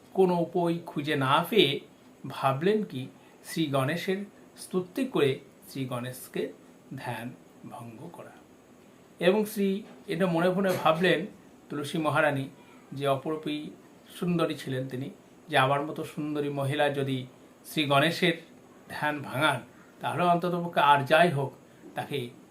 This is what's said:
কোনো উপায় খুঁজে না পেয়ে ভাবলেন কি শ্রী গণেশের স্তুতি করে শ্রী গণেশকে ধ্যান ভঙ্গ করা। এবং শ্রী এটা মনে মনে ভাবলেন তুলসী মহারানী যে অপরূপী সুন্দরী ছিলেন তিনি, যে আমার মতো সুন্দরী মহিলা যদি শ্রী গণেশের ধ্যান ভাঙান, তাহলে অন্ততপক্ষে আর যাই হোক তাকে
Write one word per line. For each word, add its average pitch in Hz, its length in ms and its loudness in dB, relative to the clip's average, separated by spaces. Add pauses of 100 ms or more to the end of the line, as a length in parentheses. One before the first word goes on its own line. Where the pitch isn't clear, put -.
(140)
কোনো 180 240 4
উপায় 170 480 0
খুঁজে 151 300 -4
না 143 340 4
পেয়ে 147 300 4 (480)
ভাবলেন 165 560 0
কি 135 240 -8 (380)
শ্রী 165 200 -2
গণেশের 160 600 0 (320)
স্তুতি 190 480 -4
করে 135 340 2 (300)
শ্রী 135 160 -6
গণেশকে 127 680 -8 (440)
ধ্যান 117 360 -8 (360)
ভঙ্গ 117 440 -16
করা। - 180 -18 (880)
এবং 196 260 4
শ্রী 196 380 -2 (240)
এটা 165 180 0
মনে 170 240 2
মনে 185 200 0 (140)
ভাবলেন 165 420 2 (440)
তুলসী 147 280 -6
মহারানী 143 520 2 (440)
যে 139 140 -2
অপরূপী 151 600 -2 (460)
সুন্দরী 165 400 0
ছিলেন 135 320 -6
তিনি, 131 220 -8 (400)
যে 147 80 2
আমার 139 240 4
মতো 156 220 -6
সুন্দরী 147 460 -4
মহিলা 143 400 0
যদি 135 380 -4 (380)
শ্রী 156 200 -2
গণেশের 151 480 2 (560)
ধ্যান 147 320 -4
ভাঙান, 131 400 0 (380)
তাহলে 131 240 -2
অন্ততপক্ষে 170 560 0
আর 143 260 6
যাই 156 260 6
হোক 135 220 -2 (420)
তাকে 123 340 -6 (220)